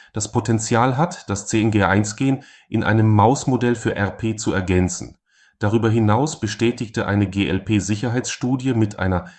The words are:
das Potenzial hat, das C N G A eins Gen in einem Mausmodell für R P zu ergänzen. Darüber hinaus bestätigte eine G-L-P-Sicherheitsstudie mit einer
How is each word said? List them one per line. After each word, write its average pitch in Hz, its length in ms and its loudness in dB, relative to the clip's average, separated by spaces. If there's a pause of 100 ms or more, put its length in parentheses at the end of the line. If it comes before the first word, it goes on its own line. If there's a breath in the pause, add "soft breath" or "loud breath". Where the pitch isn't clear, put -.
(140 loud breath)
das - 180 -6
Potenzial 120 640 0
hat, 170 320 -4
das 98 180 -4
C 110 140 0
N 110 120 2
G 104 100 2
A 92 80 4
eins 104 260 0
Gen 135 260 0 (280 loud breath)
in 113 120 0
einem 110 300 4
Mausmodell 120 640 2
für 113 200 -2
R 98 180 -2
P 110 240 -6
zu 101 180 -4
ergänzen. 90 640 0 (400 soft breath)
Darüber 110 320 2
hinaus 113 500 2
bestätigte 113 680 -2
eine 101 200 2
G-L-P-Sicherheitsstudie 107 1500 -2
mit 110 260 0
einer 92 280 -2 (120 loud breath)